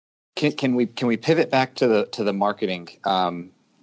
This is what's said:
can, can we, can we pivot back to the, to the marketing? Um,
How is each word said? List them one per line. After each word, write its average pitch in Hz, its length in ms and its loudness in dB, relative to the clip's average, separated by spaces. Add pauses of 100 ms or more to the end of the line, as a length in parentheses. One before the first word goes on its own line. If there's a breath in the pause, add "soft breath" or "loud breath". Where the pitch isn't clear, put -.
(360)
can, 147 160 0
can 131 240 0
we, 123 100 2
can 120 220 -4
we 117 80 2
pivot 160 340 0
back 131 240 0
to 131 140 2
the, 104 240 4
to 113 100 -4
the 101 100 0
marketing? 98 560 -2 (160)
Um, 90 460 -2 (320)